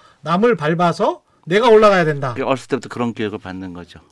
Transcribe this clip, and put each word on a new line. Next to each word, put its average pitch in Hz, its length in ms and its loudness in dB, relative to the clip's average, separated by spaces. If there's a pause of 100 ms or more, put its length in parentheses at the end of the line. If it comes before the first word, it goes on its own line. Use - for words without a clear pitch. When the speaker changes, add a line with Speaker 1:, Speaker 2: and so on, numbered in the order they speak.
(220)
Speaker 1:
남을 196 340 0
밟아서 170 680 -2 (220)
내가 214 240 2
올라가야 208 360 6
된다. 139 320 -4
Speaker 2:
어렸을 127 300 -4
때부터 127 220 -4
그런 120 240 -4
교육을 107 260 -6
받는 92 340 -12
거죠. 87 260 -18 (120)